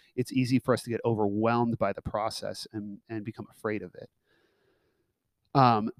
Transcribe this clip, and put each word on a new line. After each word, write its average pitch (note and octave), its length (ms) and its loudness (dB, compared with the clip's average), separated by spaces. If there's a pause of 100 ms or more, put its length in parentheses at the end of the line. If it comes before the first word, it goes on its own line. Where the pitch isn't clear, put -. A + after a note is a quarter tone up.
(160)
it's B2 160 -2
easy B2+ 280 2
for B2 140 2
us A2 100 -2
to A#2 60 -10
get A2 140 -4
overwhelmed A2+ 760 2
by G2+ 140 0
the - 100 -8
process G#2 720 -6
and, G#2 280 -10 (100)
and A2 160 -8
become A2 260 -12
afraid G#2+ 320 -6
of F#2 120 -14
it. - 140 -18 (1400)
Um, A#2+ 360 6 (100)